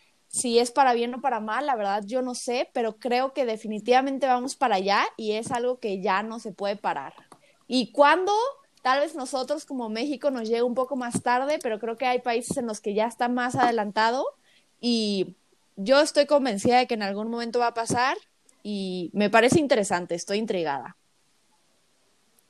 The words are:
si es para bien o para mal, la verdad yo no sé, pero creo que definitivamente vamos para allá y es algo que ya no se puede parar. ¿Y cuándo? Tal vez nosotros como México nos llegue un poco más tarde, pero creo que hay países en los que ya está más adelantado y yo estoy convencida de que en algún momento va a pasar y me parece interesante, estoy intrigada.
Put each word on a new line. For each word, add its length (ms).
si 320
es 120
para 220
bien 200
o 80
para 180
mal, 280
la 80
verdad 300
yo 160
no 120
sé, 400
pero 240
creo 360
que 120
definitivamente 800
vamos 300
para 220
allá 260
y 180
es 180
algo 280
que 220
ya 220
no 160
se 140
puede 220
parar. 380
¿Y 240
cuándo? 420
Tal 200
vez 120
nosotros 520
como 240
México 420
nos 180
llegue 140
un 100
poco 220
más 260
tarde, 400
pero 180
creo 180
que 100
hay 120
países 380
en 80
los 160
que 140
ya 100
está 240
más 260
adelantado 680
y 540
yo 260
estoy 240
convencida 540
de 80
que 80
en 80
algún 260
momento 300
va 80
a 80
pasar 420
y 500
me 160
parece 300
interesante, 560
estoy 240
intrigada. 580